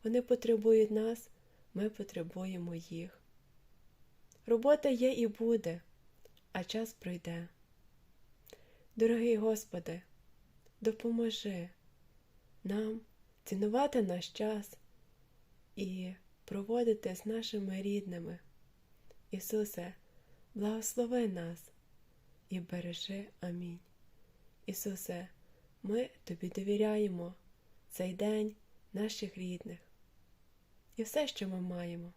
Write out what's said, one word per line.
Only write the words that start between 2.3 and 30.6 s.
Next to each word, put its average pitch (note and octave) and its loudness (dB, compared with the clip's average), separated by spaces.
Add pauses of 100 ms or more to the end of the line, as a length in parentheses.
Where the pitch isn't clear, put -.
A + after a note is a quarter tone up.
їх. E3 -10 (1300)
Робота C#4 6
є B3+ 6
і A#3 2
буде, G#3+ 0 (680)
а F#3 -4
час A3 -4
пройде. E3+ -8 (1500)
Дорогий A3+ 6
Господи, F#3 -2 (800)
допоможи A3 0 (920)
нам G#3+ -2 (420)
цінувати A3+ 2
наш F3+ -2
час G#3+ -4 (1000)
і F#3 -6 (320)
проводити G#3+ 0
з - -12
нашими G#3 -4
рідними. F3+ -4 (920)
Ісусе, G3 -4 (640)
благослови A3+ 0
нас E3+ -6 (800)
і F#3 -4
бережи. F3+ -6 (140)
Амінь. F3 -6 (840)
Ісусе, F#3 -6 (560)
ми A3+ 0 (140)
Тобі F3+ -6
довіряємо G3+ 0 (560)
цей F#3 -4
день G#3+ 0 (380)
наших G#3 -4
рідних F3+ -8 (1160)